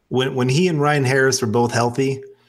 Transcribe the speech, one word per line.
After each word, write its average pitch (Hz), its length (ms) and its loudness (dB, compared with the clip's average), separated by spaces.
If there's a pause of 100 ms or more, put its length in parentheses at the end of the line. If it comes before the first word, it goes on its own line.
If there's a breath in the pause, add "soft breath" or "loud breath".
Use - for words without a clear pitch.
When, 127 260 -2
when 127 140 0
he 156 180 2
and 160 140 -2
Ryan 147 240 2
Harris 135 360 2
were 123 60 0
both 120 260 0
healthy, 127 520 -2 (240 loud breath)